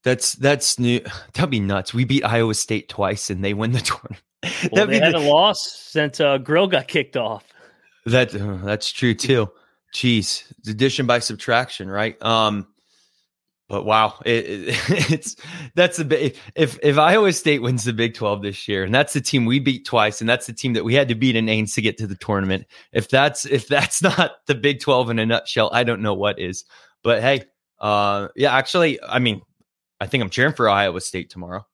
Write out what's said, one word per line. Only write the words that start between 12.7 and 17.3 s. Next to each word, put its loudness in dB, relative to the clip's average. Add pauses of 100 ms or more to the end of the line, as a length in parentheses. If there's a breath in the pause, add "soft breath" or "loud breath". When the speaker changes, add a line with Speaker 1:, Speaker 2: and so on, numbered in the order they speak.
Speaker 1:
but -6
wow, 2
it, 0
it, -4
<laughs> -
it's, -4 (400 loud breath)
that's 2
the -4
bi-, 0 (220 loud breath)
if, 0
if 4
Iowa 4